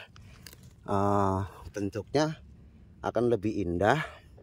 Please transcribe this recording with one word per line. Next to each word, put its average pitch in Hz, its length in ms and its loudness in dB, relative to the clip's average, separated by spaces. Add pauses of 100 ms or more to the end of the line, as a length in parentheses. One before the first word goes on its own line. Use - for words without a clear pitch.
(880)
eh, 101 520 2 (320)
bentuknya 113 680 -2 (640)
akan 117 280 2
lebih 104 240 0
indah, 98 480 2 (400)